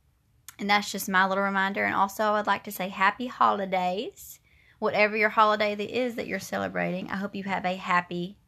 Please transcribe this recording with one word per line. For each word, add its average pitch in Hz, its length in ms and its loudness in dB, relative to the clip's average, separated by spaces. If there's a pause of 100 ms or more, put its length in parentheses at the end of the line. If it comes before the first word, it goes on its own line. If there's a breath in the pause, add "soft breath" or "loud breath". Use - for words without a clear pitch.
(600)
And 202 100 -2
that's 208 220 2
just 196 180 -6
my 190 180 4
little 190 160 2
reminder. 196 400 0
And 202 100 0
also, 208 380 0
I'd 208 160 0
like 202 160 0
to 214 80 -12
say 185 160 -6
happy 196 400 0
holidays. 202 1120 0 (400 soft breath)
Whatever 214 380 2
your 214 120 4
holiday 208 460 4
that 208 200 -6
is 240 200 -2
that - 120 -6
you're 190 120 -4
celebrating, 185 720 -4
I 196 60 -4
hope 196 180 -6
you 196 80 -8
have 185 220 -4
a 185 100 -2
happy 180 640 -2 (100)